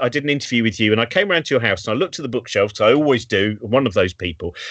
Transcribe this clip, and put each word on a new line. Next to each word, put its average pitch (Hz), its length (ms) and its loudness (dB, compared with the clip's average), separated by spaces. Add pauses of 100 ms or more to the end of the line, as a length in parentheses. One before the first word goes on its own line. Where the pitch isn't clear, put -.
I 123 60 0
did 139 160 -2
an 147 60 -4
interview 127 340 0
with 110 160 0
you, 107 140 4
and 113 80 4
I 117 40 2
came 190 240 0
round 165 180 0
to 143 80 0
your 120 60 2
house 101 240 -2
and 110 100 -2
I - 20 -2
looked 175 220 -4
at 156 40 -10
the 131 60 -6
bookshelf, 104 460 -2
'cause - 60 -2
I 110 120 6
always 143 320 2
do, 104 340 0
one 123 280 0
of 95 60 -4
those 92 200 0
people, 87 420 -8 (160)